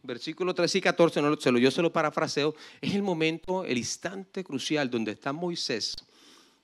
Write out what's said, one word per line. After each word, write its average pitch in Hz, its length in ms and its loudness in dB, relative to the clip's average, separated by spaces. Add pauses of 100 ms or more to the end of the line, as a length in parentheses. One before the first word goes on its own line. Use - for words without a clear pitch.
versículo 160 540 -4
trece 175 220 2
y 180 40 2
catorce, 170 400 4
no 147 100 4
lo, 147 100 -2
se 135 100 4
lo, 120 80 4
yo 131 120 6
se 180 100 0
lo 165 100 2
parafraseo, 151 640 0 (240)
es 185 160 -2
el 202 60 0
momento, 175 640 -2
el 127 120 0
instante 185 680 -6
crucial 139 440 -2
donde 110 220 -2
está 139 220 -6
Moisés 160 640 -4 (680)